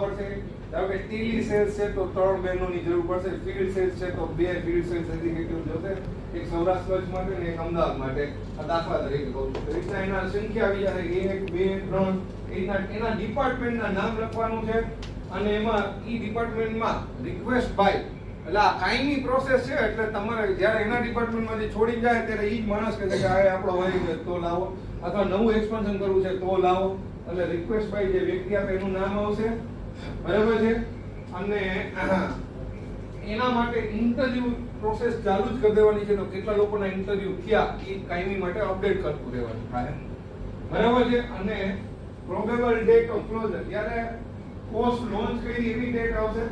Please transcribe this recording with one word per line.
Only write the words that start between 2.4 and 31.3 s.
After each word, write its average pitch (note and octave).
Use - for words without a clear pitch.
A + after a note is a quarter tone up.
બહેનોની F3+
જરૂર E3+
પડશે, F#3
ફિલ્ડ F#3+
સેલ્સ F#3
છે F3+
તો E3
બે F3
ફિલ્ડ E3+
સેલ્સ E3+
એક્ઝિક્યુટિવ E3
જોશે, F#3+
એક E3+
સૌરાષ્ટ્ર F3
કચ્છ F3+
માટે F#3
ને E3+
એક E3
અમદાવાદ E3
માટે. C#3
આ D#3
દાખલા E3
તરીકે C#3+
કહું C3+
છું. -
એ D3+
રીતના F3+
એના F#3+
સંખ્યા G#3+
આવી G3
જાય, F#3
એક, F#3+
બે, F#3
ત્રણ, F#3+
એ -
રીતના G3
એના A3
ડિપાર્ટમેન્ટના A#3+
નામ G#3+
લખવાનું A3+
છે. A3+
અને G3+
એમાં G#3+
ઈ A#3
ડિપાર્ટમેન્ટમાં A3
request A#3+
by, D3+
એટલે F3+
આ F4+
કાયમી B3
પ્રોસેસ C4
છે, D4+
એટલે A3
તમારે G#3+
જ્યારે G#3+
એના A#3+
ડિપાર્ટમેન્ટમાંથી A3
છોડીને A3+
જાય A#3
ત્યારે G#3
ઈ A3+
જ G#3+
માણસ G#3
કહે G3
છે F#3+
કે F#3+
આ F#3+
આપણો F#3+
હોય F#3
છે E3+
તો F3
લાવો, E3+
અથવા F#3+
નવું G#3+
એક્સપાન્શન G#3
કરવું F#3+
છે F#3
તો F#3
લાવો. F#3
એટલે F3
request G#3
by G3+
જે F#3
વ્યક્તિ F3+
આપે G3
એનું F#3+
નામ G3
આવશે, G#3
બરાબર G#3+
છે? A3+